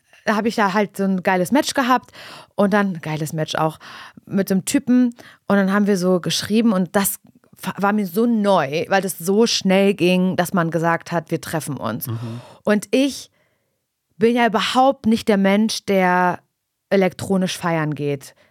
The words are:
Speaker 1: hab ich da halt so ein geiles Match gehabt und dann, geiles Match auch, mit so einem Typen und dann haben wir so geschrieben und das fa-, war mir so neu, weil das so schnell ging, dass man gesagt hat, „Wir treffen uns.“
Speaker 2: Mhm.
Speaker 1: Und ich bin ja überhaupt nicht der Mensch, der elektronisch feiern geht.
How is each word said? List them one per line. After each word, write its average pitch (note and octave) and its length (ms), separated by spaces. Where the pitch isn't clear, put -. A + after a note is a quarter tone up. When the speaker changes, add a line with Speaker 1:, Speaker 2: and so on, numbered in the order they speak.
Speaker 1:
hab G#3+ 200
ich G#3+ 100
da G3+ 160
halt G#3 240
so G3 80
ein F#3+ 180
geiles F#3 300
Match D4+ 220
gehabt B3 360
und G3+ 200
dann, G3 260
geiles D#3 320
Match D#3 220
auch, D#3 240
mit F#3+ 220
so G3 60
einem F#3 100
Typen B3 500
und G3 100
dann F#3+ 160
haben G#3 140
wir G3+ 120
so F3+ 220
geschrieben G#3+ 520
und F#3 240
das G3 200
fa-, - 240
war G3 140
mir G#3 140
so F#3 200
neu, F#3+ 640
weil F#3+ 140
das F#3 160
so G3 280
schnell G3 480
ging, F3+ 420
dass F3 180
man E3 160
gesagt E3 420
hat, E3 180
„Wir E3 100
treffen D3+ 360
uns.“ A2+ 300
Speaker 2:
Mhm. A#2 340
Speaker 1:
Und G#3 260
ich C4 400
bin A#3 180
ja A#3+ 120
überhaupt B3 600
nicht A3 220
der G#3 80
Mensch, G3 480
der F3+ 540
elektronisch F#3 680
feiern D#3+ 360
geht. C#3+ 400